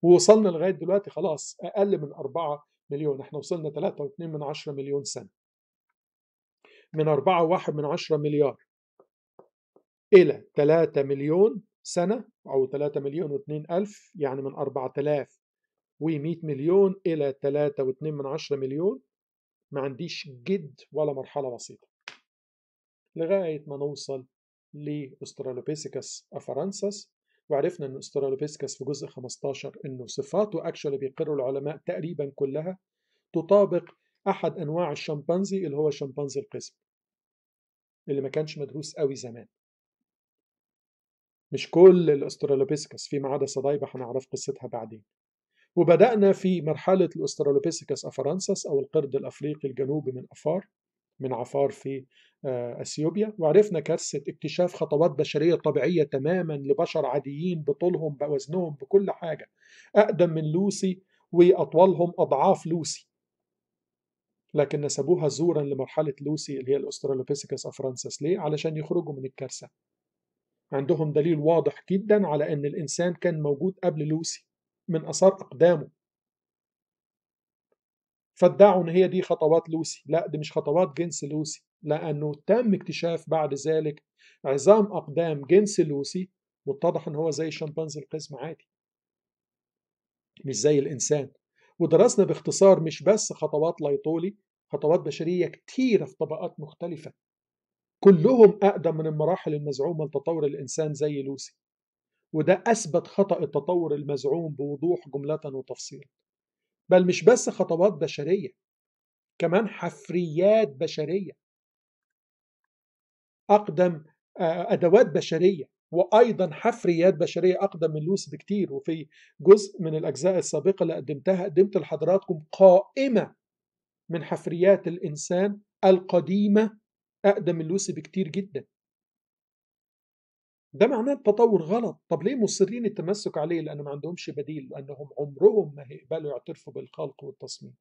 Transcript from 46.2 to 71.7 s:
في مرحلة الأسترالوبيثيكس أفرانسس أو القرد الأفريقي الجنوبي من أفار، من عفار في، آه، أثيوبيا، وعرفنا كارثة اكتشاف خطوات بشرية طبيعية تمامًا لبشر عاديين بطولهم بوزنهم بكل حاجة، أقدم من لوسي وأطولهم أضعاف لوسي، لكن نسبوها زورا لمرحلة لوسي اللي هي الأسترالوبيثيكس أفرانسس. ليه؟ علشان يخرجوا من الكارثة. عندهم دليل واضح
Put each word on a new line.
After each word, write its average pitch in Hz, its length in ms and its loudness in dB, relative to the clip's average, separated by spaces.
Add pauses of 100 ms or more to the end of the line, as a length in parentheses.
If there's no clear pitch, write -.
في 185 300 0
مرحلة 160 540 0
الأسترالوبيثيكس 147 880 -2
أفرانسس 170 600 -4
أو 139 140 0
القرد 139 360 -4
الأفريقي 139 540 -6
الجنوبي 135 420 -6
من 127 200 -12
أفار، 165 360 -4 (520)
من 131 140 -4
عفار 135 360 -2
في، 135 360 -10 (400)
آه، 123 360 -6
أثيوبيا، 160 560 -4
وعرفنا 170 420 4
كارثة 151 480 -6
اكتشاف 170 460 -4
خطوات 160 380 0
بشرية 151 440 0
طبيعية 151 480 0
تمامًا 156 500 -2
لبشر 143 520 -2
عاديين 147 560 -4
بطولهم 156 540 -4
بوزنهم 151 580 -4
بكل 196 380 0
حاجة، 156 380 -10 (460)
أقدم 190 340 4
من 156 220 -4
لوسي 190 500 -2 (300)
وأطولهم 175 880 4
أضعاف 156 460 2
لوسي، 160 420 -6 (1500)
لكن 147 280 0
نسبوها 147 460 0
زورا 151 360 0
لمرحلة 139 580 -4
لوسي 147 380 -6
اللي 131 120 -4
هي 139 60 2
الأسترالوبيثيكس 135 880 -6
أفرانسس. 131 560 -10
ليه؟ 175 180 0
علشان 156 380 -4
يخرجوا 156 360 -4
من 135 120 -12
الكارثة. 131 440 -12 (1000)
عندهم 151 420 0
دليل 156 260 2
واضح 156 520 0